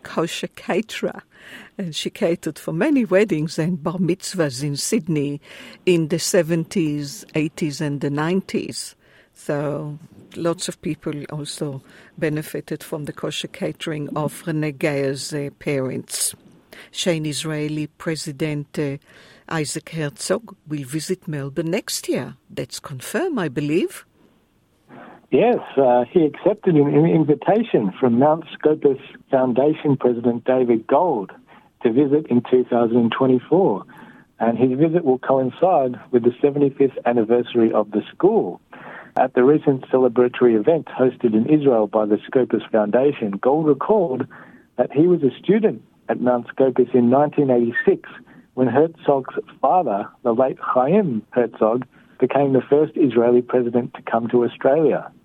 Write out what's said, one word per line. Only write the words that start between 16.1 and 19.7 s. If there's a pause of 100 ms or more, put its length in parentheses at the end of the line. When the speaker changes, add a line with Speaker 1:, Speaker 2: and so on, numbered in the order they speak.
Speaker 1:
Shane,
Israeli
President,
uh, (540)
Isaac